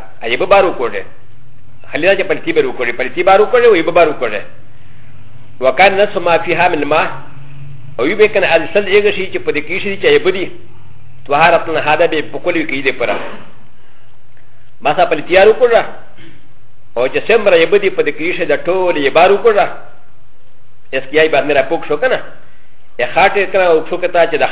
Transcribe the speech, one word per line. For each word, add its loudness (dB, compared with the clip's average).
هغه -2
به 0
بار 6
وکړي. -2
خلیل 2
چې -2
پلیتی -2
به 2
وکړي، -2
پلیتی -2
بار 8
وکړي، 4
وی 6
به 0
بار 6
وکړي. -4
وکانه 4
نصف -2
ما 2
فیها 0
من 2
الماء. 0
او 0
وی 0
به 4
کنه 2
از 4
سل 0
هغه 4
شي -4
چې -4
په -4
دې -2
کې -4
شي -4
دي، -8
چې 4
یې 6
بدی. -2
طهارت 4
نه 0
هغه 2
به 0
په -6
کولې 0
کې -4
دي 2
پوره. -2
ما 2
سا 4
پلیتی -2
یې 8
وکړه. 4
او 0
چې -2
څومره 4
یې 6
بدی 2
په -2
دې 0
کې -4
شي، -2
د 2
ټول 0
یې 2
بار 6
وکړه. 4
اس -2
کیای 4
باندې 2
را 4
پوک -2
شو 0
کنه. 0
یې 0
خاطر 2
کنه 2
او 4
شو -2
کته 2
چې -2
د 2